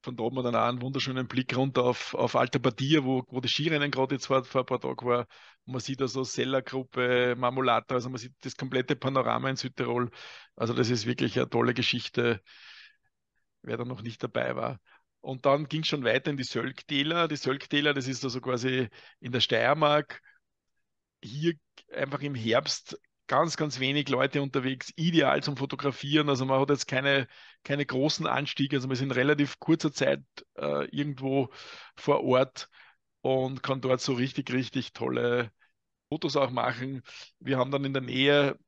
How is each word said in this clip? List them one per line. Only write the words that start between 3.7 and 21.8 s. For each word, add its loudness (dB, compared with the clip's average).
gerade 0
jetzt -8
war, 4
vor 0
ein -2
paar -2
Tagen -6
war. 2
Und -10
man -4
sieht -6
also -2
Sellergruppe, 0
Marmolata, 0
also -2
man -8
sieht -14
das -10
komplette -2
Panorama 0
in -2
Südtirol. -2
Also -2
das 2
ist 0
wirklich 0
eine 0
tolle 2
Geschichte, 0
wer -6
da -4
noch -10
nicht -8
dabei -2
war. -4
Und -4
dann 2
ging's -2
schon -2
weiter 2
in -2
die -4
Sölktäler. -2
Die -2
Sölktäler, 0
das -2
ist -4
also -4
quasi 0
in -8
der 0
Steiermark. 2
Hier -2